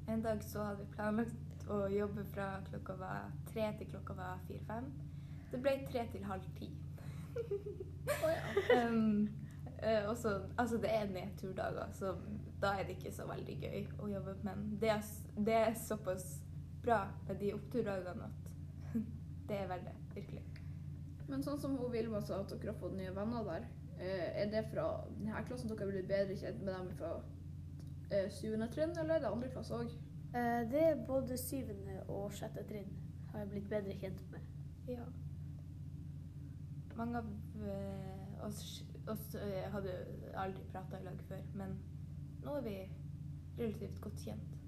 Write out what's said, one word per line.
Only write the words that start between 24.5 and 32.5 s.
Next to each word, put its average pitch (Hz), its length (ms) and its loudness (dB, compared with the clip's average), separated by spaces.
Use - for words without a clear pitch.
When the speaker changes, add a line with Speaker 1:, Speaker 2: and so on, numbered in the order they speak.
Speaker 2:
fra 156 220 2
denne 214 380 -2
klassen 247 240 -2
dere 208 160 0
har 196 80 2
blitt 190 160 0
bedre 196 280 4
kjent - 240 -4
med 190 120 0
dem 185 200 -2
fra, 160 200 -2
eh, 202 240 4
syvende 220 400 0
trinn, 320 240 4
eller 320 240 6
er 277 80 4
det 208 60 4
andre 247 220 0
klasse - 220 -2
også? 233 300 -2
Speaker 3:
Eh, 240 380 4
det 269 180 6
er 311 180 10
både 254 360 2
syvende 208 680 -2
og 196 280 -2
sjette - 320 -4